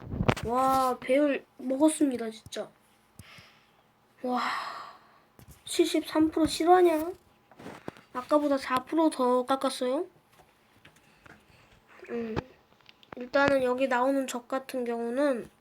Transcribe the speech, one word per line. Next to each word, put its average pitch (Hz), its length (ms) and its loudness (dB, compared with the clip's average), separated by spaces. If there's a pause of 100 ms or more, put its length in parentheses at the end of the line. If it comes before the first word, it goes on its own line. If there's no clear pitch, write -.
(460)
와, 262 540 2
배율 277 460 0 (120)
먹었습니다, 262 760 2
진짜. - 380 -12 (1500)
와, 247 180 -2 (1200)
칠십삼 311 680 0
프로 320 140 0
실화냐? 339 680 4 (1000)
아까보다 285 440 0
사 254 260 -2
프로 320 260 2
더 247 360 0
깎았어요. 269 600 -2 (2000)
음, 233 260 -6 (840)
일단은 269 460 2
여기 254 240 0
나오는 254 400 0
적 247 200 -10
같은 262 380 -6
경우는 233 640 -2 (120)